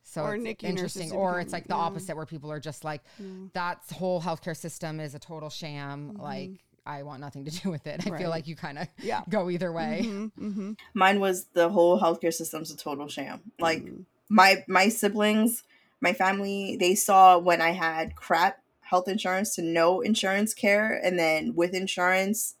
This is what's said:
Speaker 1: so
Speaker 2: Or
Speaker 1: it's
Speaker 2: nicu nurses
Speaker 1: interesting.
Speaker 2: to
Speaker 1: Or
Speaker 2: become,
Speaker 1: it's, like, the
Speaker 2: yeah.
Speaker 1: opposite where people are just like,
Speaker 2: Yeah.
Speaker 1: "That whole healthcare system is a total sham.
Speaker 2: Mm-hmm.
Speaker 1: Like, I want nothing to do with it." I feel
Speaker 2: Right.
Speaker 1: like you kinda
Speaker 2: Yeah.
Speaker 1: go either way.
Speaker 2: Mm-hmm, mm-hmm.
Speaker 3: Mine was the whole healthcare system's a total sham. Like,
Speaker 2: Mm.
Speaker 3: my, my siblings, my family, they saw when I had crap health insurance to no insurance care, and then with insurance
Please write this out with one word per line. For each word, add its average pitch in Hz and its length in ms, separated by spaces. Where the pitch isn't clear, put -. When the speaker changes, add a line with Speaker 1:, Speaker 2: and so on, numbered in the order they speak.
Speaker 1:
so - 220
Speaker 2:
Or 208 120
Speaker 1:
it's 240 80
Speaker 2:
nicu 220 240
nurses - 20
Speaker 1:
interesting. 180 400
Speaker 2:
to 175 60
Speaker 1:
Or 190 160
Speaker 2:
become, 175 100
Speaker 1:
it's, - 100
like, 170 160
the 180 60
Speaker 2:
yeah. 160 60
Speaker 1:
opposite 170 360
where 156 100
people 151 240
are 151 100
just 151 240
like, 151 180
Speaker 2:
Yeah. 196 80
Speaker 1:
"That 180 300
whole 180 300
healthcare 165 340
system 156 440
is 147 140
a 147 40
total 156 320
sham. 143 640
Speaker 2:
Mm-hmm. 113 80
Speaker 1:
Like, 143 280
I 143 180
want 143 160
nothing 139 240
to 156 60
do 180 200
with 156 160
it." 151 140
I 185 40
feel 202 80
Speaker 2:
Right. 170 160
Speaker 1:
like 160 200
you 156 80
kinda 156 320
Speaker 2:
Yeah. 214 300
Speaker 1:
go 180 220
either 175 220
way. 165 320
Speaker 2:
Mm-hmm, 214 440
mm-hmm. 202 240
Speaker 3:
Mine 196 260
was 190 320
the 170 180
whole 175 300
healthcare 170 340
system's 160 380
a 143 40
total 143 320
sham. - 500
Like, 165 260
Speaker 2:
Mm. - 200
Speaker 3:
my, 196 380
my 185 220
siblings, 214 760
my 175 120
family, 196 640
they 180 180
saw 190 440
when 175 240
I 165 80
had 160 460
crap 185 440
health 185 260
insurance 190 460
to 180 80
no 165 400
insurance 208 500
care, 214 400
and 180 160
then 160 360
with 175 180
insurance 185 880